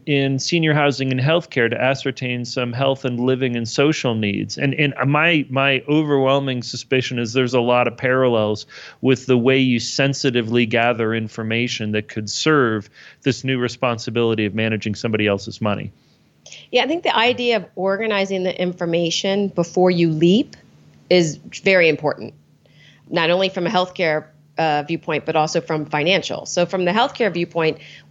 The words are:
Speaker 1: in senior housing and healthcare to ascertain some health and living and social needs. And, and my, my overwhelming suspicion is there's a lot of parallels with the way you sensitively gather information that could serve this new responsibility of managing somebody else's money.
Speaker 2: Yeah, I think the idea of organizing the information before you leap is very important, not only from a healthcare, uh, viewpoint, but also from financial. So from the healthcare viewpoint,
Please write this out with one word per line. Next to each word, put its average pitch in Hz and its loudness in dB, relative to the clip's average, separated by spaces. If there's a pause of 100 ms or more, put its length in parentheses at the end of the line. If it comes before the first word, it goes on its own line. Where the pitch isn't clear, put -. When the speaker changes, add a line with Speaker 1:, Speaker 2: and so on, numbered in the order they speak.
Speaker 1:
in 139 0
senior 160 0
housing 135 2
and 127 -2
healthcare 139 0
to 117 -4
ascertain 127 -4
some 123 -4
health 135 -2
and 123 -4
living 127 0
and 117 -4
social 139 0
needs. 104 -2
And, 135 0
and 147 0 (120)
my, 151 2
my 135 0
overwhelming 139 2
suspicion 127 -2
is 117 -4
there's 127 2
a 127 4
lot 123 2
of 117 -8
parallels 120 0 (360)
with 131 2
the 127 4
way 127 4
you 127 2
sensitively 120 0
gather 117 0
information 113 -4
that 107 -2
could 107 -8
serve 120 0 (340)
this 135 -2
new 131 -2
responsibility 117 -2
of 101 -4
managing 110 -2
somebody 107 0
else's 98 -2
money. 101 -4 (800)
Speaker 2:
Yeah, 240 2
I - -2
think 330 -2
the 269 0
idea 240 2
of 185 -6 (100)
organizing 196 -2
the 185 -2
information 180 -2
before 180 2
you 170 4
leap 170 2 (540)
is 170 4 (280)
very 180 6
important, 143 -2 (800)
not 165 2
only 185 2
from 185 -4
a - -4
healthcare, 165 0 (320)
uh, 151 0
viewpoint, 165 -4
but 160 -2
also 156 0
from 156 -4
financial. 151 0
So 175 -2
from 185 -2
the 175 2
healthcare 226 0
viewpoint, 165 -2 (320)